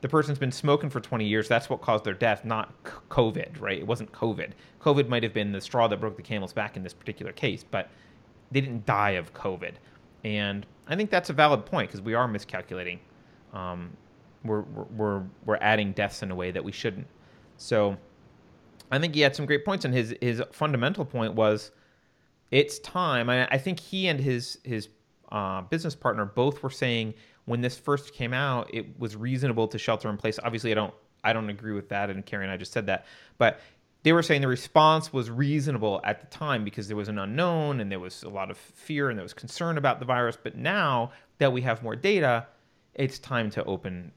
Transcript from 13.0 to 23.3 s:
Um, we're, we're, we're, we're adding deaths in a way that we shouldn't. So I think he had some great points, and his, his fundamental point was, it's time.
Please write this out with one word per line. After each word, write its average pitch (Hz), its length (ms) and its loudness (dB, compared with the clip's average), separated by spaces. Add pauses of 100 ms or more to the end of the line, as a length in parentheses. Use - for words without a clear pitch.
Um, 90 380 -8 (520)
we're, 107 180 -2
we're, 104 220 -10
we're, 104 400 -2 (220)
we're 107 120 2
adding 107 360 2
deaths 101 280 -2
in 101 80 -6
a 92 60 -6
way 90 160 -4
that 87 120 -4
we 98 80 -8
shouldn't. 107 360 -6 (500)
So 104 400 2 (960)
I 135 80 2
think 160 160 0
he 151 60 6
had 135 140 6
some 147 100 -4
great 147 200 2
points, 196 200 -2
and 127 80 2
his, 117 280 0
his 120 200 0 (100)
fundamental 151 540 0
point 113 280 -2
was, 107 380 4 (800)
it's 147 280 4
time. 139 500 0